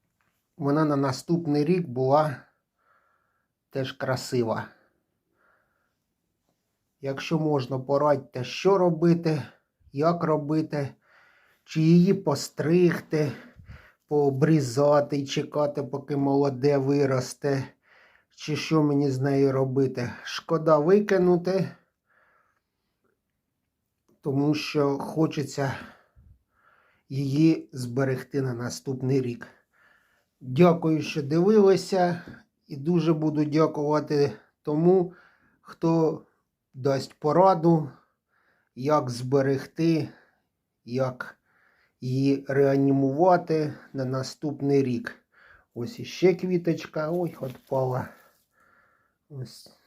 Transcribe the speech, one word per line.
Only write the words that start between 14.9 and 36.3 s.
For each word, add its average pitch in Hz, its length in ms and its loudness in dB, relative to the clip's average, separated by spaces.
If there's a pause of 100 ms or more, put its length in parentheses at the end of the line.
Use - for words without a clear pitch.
і 139 80 -4
чекати, 147 560 -4
поки 135 340 -8
молоде 139 600 2
виросте, 135 840 -2 (720)
чи 151 200 -8
що 160 260 0
мені 143 280 0
з 131 80 -4
нею 139 340 2
робити. 131 600 -2 (120)
Шкода 156 540 0
викинути, 180 880 2 (2500)
тому 143 340 0
що 143 440 -2
хочеться 143 760 -4 (1300)
її 143 640 0
зберегти 131 720 -4
на 127 120 -4
наступний 127 680 -4
рік. 120 280 -6 (920)
Дякую, 160 640 2
що - 200 -6
дивилися, 180 1000 2 (440)
і 156 100 -16
дуже 160 360 0
буду 151 320 0
дякувати 147 880 0 (300)
тому, 175 520 2 (460)
хто 165 640 -2 (520)